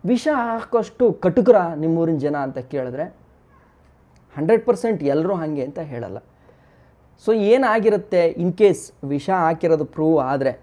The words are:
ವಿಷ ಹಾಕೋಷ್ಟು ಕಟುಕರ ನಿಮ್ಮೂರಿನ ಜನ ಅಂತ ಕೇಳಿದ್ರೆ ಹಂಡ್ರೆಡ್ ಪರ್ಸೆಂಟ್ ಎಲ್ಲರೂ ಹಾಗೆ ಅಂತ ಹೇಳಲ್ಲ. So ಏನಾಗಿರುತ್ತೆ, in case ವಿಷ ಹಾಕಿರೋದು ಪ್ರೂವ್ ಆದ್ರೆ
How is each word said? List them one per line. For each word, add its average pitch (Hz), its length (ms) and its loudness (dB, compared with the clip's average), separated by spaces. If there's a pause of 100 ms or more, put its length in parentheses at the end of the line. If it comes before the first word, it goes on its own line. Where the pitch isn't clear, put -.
ವಿಷ 240 280 0
ಹಾಕೋಷ್ಟು 233 800 0
ಕಟುಕರ 190 440 4 (200)
ನಿಮ್ಮೂರಿನ 165 400 0
ಜನ 143 200 -4
ಅಂತ 135 220 -6
ಕೇಳಿದ್ರೆ 127 460 -8 (1300)
ಹಂಡ್ರೆಡ್ 208 300 2
ಪರ್ಸೆಂಟ್ 220 360 -2
ಎಲ್ಲರೂ 156 320 0
ಹಾಗೆ 156 300 -6
ಅಂತ 143 140 -12
ಹೇಳಲ್ಲ. 120 400 -12 (1040)
So 220 120 2
ಏನಾಗಿರುತ್ತೆ, 214 960 2
in 175 180 -2 (100)
case 196 220 4 (220)
ವಿಷ 143 260 -4
ಹಾಕಿರೋದು 165 540 0
ಪ್ರೂವ್ 156 360 0
ಆದ್ರೆ 135 320 -2 (100)